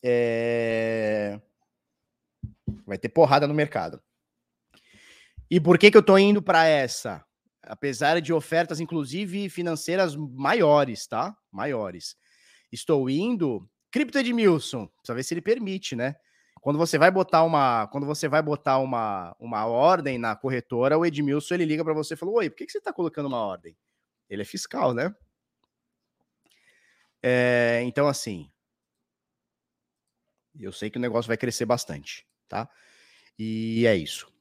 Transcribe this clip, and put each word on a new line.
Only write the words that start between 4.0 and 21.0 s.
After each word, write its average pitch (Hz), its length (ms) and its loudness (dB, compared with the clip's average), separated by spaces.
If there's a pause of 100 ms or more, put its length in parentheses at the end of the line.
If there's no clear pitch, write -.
E 175 100 4
por 170 180 6
que 208 120 4
que 214 60 6
eu 208 60 10
tô 196 140 6
indo 202 240 4
pra 165 260 4
essa? 127 580 -2 (380)
Apesar 143 580 -2
de 160 120 -4
ofertas, 160 460 -2
inclusive, 170 680 -6
financeiras 170 680 -2
maiores, 143 920 2
tá? 156 300 -6 (140)
Maiores. 101 640 -8 (540)
Estou 135 400 0
indo. 151 580 -2 (220)
Cripto 269 280 -2
Edmilson. 202 680 2
Precisa - 280 -10
ver 127 80 -4
se 170 120 -6
ele 170 80 -6
permite, 196 540 -2
né? 131 180 -4 (460)
Quando 147 160 0
você 160 220 0
vai 165 120 6
botar 180 340 4
uma, 131 420 2
quando 139 180 -8
você 147 240 -4
vai 151 140 2
botar 143 360 0
uma, 110 600 -4
uma 113 260 -6
ordem 135 540 2
na 113 180 -2
corretora, 131 640 0
o 170 80 2